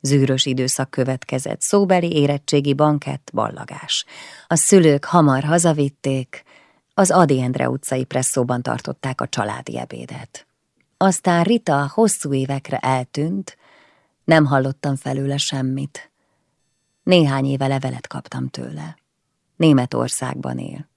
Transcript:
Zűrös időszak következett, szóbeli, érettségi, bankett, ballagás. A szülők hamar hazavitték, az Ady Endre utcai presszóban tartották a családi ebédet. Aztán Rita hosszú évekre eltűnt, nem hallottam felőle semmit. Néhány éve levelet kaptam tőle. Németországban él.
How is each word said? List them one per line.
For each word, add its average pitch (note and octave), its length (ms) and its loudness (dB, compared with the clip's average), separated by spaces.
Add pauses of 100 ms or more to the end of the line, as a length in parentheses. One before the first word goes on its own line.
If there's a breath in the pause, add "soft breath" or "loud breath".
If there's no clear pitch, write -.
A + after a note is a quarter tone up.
Zűrös C3+ 460 2
időszak C3 440 -2
következett, C3 680 -4
szóbeli, F3+ 520 2
érettségi, C#3+ 640 2
bankett, C#3+ 580 0
ballagás. - 720 -6 (420 loud breath)
A - 80 0
szülők D#3 500 6
hamar C#3+ 400 4
hazavitték, D3 960 0 (520 soft breath)
az F#3+ 160 4
Ady D3 320 4
Endre B2+ 260 -2
utcai C3 360 -4
presszóban B2 580 -2
tartották C3 580 -6
a B2+ 80 -6
családi A2 500 -6
ebédet. - 680 -14 (500)
Aztán F3+ 460 2
Rita E3 520 0
hosszú G3 400 0
évekre C3+ 440 -4
eltűnt, C#3+ 760 -4 (680 soft breath)
nem D#3+ 200 6
hallottam C3+ 520 -2
felőle C#3 400 -4
semmit. C3+ 760 -6 (920)
Néhány C#3 440 4
éve C#3 200 -2
levelet C3 400 -4
kaptam C3 420 -10
tőle. D3+ 500 -14 (580)
Németországban B2+ 1000 0
él. C3+ 380 -12